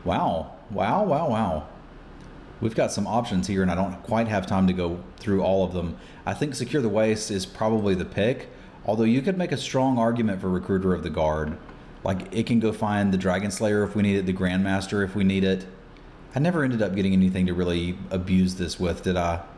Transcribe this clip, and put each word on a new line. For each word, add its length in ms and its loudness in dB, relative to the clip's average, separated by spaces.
Wow, 540 -2
wow, 360 2
wow, 240 2
wow. 380 0
We've 160 -2
got 160 0
some 140 -2
options 420 0
here, 140 2
and 80 4
I 60 0
don't 280 -2
quite 240 0
have 200 -2
time 200 2
to 60 4
go 260 -2
through 240 0
all 200 4
of 100 -2
them. 240 -4
I 80 -4
think 220 -4
Secure 260 -2
the 80 2
Waste 400 2
is 160 -2
probably 480 0
the 120 0
pick, 440 -2
although 180 2
you 180 4
could 160 0
make 140 -2
a 60 -2
strong 420 0
argument 420 2
for 80 0
Recruiter 440 2
of 100 -2
the 80 -4
Guard. 460 0
Like, 300 -2
it 140 0
can 120 4
go 120 2
find 420 2
the 40 4
Dragon 340 0
Slayer 320 2
if 120 -2
we 60 2
need 140 4
it, 100 2
the 80 0
Grandmaster 680 0
if 120 -4
we 80 2
need 200 4
it. 220 2
I 60 -2
never 240 2
ended 180 0
up 140 0
getting 180 2
anything 320 4
to 80 0
really 440 0
abuse 460 2
this 240 -6
with, 240 -2
did 140 0
I? 260 0